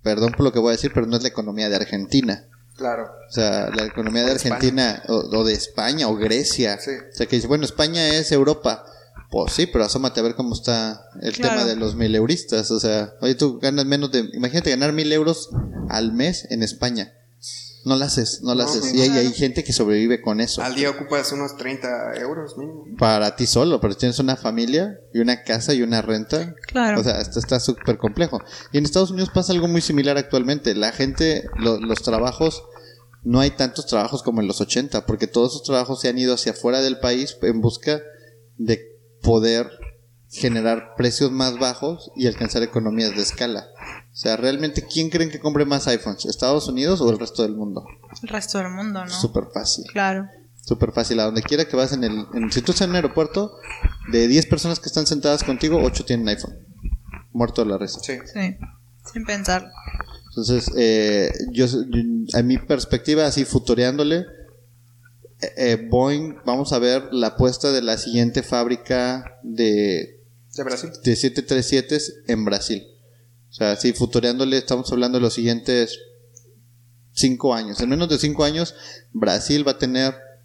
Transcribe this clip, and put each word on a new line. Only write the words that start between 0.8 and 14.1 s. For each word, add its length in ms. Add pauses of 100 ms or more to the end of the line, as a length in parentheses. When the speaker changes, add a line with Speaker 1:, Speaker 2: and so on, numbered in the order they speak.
Speaker 1:
pero 140
no 100
es 60
la 60
economía 400
de 80
Argentina. 680 (300)
Speaker 2:
Claro. 280
Speaker 1:
O 280
sea, 380
la 140
economía 400
Speaker 2:
O 20
Speaker 1:
de 60
Speaker 2:
de 40
España. 200
Speaker 1:
Argentina 520
o, 60 (240)
o 60
de 100
España 540
o 80
Grecia. 640
Speaker 2:
Sí. 100
Speaker 1:
O 260
sea, 100
que 100
dice, 120
bueno, 160
España 440
es 240
Europa. 520 (460)
Pues 240
sí, 120
pero 180
asómate 360
a 20
ver 140
cómo 180
está 460 (220)
el 100
Speaker 3:
Claro. 240
Speaker 1:
tema 120
de 80
los 200
mileuristas. 720
O 80
sea, 440
oye, 120
tú 260
ganas 260
menos 260